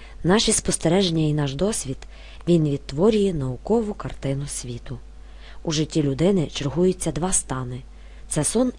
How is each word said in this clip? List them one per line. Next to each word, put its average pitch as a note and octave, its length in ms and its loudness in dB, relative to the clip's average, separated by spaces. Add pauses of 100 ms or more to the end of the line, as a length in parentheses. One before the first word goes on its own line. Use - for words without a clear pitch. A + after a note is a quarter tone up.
(240)
наші G#3 280 6
спостереження F3 680 2
і D3+ 100 4
наш D3 220 0
досвід, D#3+ 440 -2 (500)
він D#3+ 220 6
відтворює F#3+ 640 2
наукову F3+ 600 0
картину C#3 520 -4
світу. B2 520 -8 (640)
У E3+ 100 -4
житті D3+ 300 0
людини D3 440 4
чергуються E3 680 0
два F3+ 200 -2
стани. B2+ 500 -2 (480)
Це D3+ 140 0
сон B3 340 2